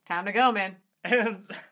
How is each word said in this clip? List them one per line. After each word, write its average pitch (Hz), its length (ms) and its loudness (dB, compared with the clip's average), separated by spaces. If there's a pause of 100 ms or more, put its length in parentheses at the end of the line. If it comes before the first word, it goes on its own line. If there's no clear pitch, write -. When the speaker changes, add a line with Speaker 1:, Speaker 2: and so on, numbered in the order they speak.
Speaker 1:
"Time 180 200 -4
to 202 60 -2
go, 240 200 4
man." 190 240 -4 (280)
Speaker 2:
And 220 460 0 (220)